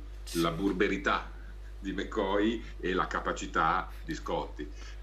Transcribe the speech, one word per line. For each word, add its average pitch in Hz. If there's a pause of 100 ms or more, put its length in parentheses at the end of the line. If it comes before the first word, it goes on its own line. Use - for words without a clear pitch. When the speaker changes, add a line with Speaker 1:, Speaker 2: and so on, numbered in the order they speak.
(240)
Speaker 1:
Sì. 85
Speaker 2:
la 85
burberità 95 (480)
di 98
McCoy 104 (180)
e 90
la 82
capacità 87 (160)
di 80
Scotty. - (360)